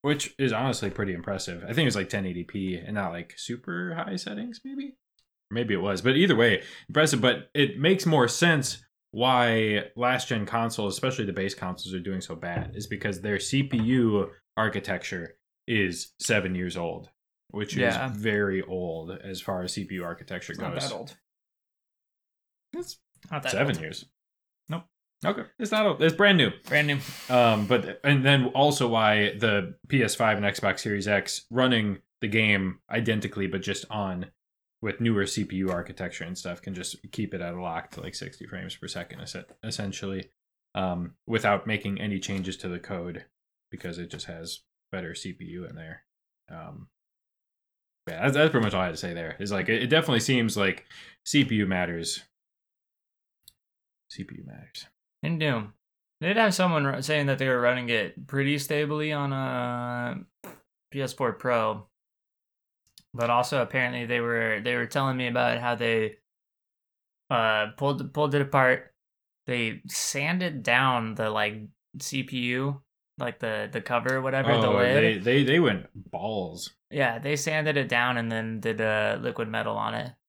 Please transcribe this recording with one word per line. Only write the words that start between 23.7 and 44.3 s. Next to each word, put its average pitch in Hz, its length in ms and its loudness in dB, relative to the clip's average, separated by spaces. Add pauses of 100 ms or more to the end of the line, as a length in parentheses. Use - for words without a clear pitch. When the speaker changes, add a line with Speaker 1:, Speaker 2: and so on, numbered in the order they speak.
Speaker 2:
old. 80 60 -6
Speaker 1:
years. 78 240 -12 (640)
Speaker 2:
Nope. 165 160 -8 (400)
Speaker 1:
Okay, 202 180 -2 (160)
it's 214 120 -4
not 214 140 2
old. 165 160 4
It's 160 140 6
brand 202 220 8
new. 117 140 6 (160)
Speaker 2:
Brand 147 200 4
new. 143 100 2 (320)
Speaker 1:
Um, 117 380 6
but, 101 360 2
and 143 220 6
then 135 220 6
also 135 400 4
why 107 500 4
the 101 380 2 (120)
P 135 140 4
S 107 140 2
five 107 220 4
and 104 80 0
Xbox 98 340 0
Series 101 280 -2
X 101 440 0
running 117 480 2 (220)
the 113 60 -4
game 101 520 2 (100)
identically, 107 560 -2
but 92 160 -4
just 98 300 -6
on 95 400 -6 (500)
with 104 180 -6
newer 110 260 2
C 104 200 -2
P - 120 -8
U 92 140 0
architecture 87 540 -8
and 90 120 -10
stuff, 87 240 -10
can 98 120 -10
just 90 240 -10 (160)
keep 98 200 -4
it 92 60 -6
at 87 140 -6
a 90 80 -8
lock 85 300 -6
to, 90 100 -14
like, 90 120 -10
sixty - 320 -12
frames 90 300 -12
per - 140 -12
second, - 320 -10
es-, - 160 -12 (260)
essentially, 98 640 -8 (460)
um, 90 380 -4 (120)
without 107 400 2
making 104 360 -4
any 101 180 -2
changes 95 380 -6
to - 100 -10
the 90 120 -6
code, 87 440 -10 (480)
because 85 260 -10
it 85 140 -10
just - 140 -12
has 85 340 -12 (320)